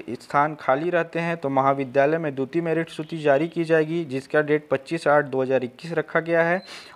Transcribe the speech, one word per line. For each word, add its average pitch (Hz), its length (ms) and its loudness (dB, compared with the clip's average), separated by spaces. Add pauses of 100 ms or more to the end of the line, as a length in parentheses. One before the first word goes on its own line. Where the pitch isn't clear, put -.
(120)
स्थान 147 480 0
खाली 147 300 0
रहते 165 300 -2
हैं 170 160 -2
तो 165 140 -6
महाविद्यालय 139 680 2
में 151 160 -4
द्वितीय 135 280 -4
मेरिट 160 280 -2
सूची 160 280 -10
जारी 147 300 2
की 170 160 -4
जाएगी, 160 400 0
जिसका 135 380 -2
डेट 151 280 0
पच्चीस 160 380 -4
आठ 147 180 6
दो 131 160 -2
हज़ार 127 220 0
इक्कीस 165 280 -12
रखा 160 300 -2
गया 165 220 2
है 175 180 0 (340)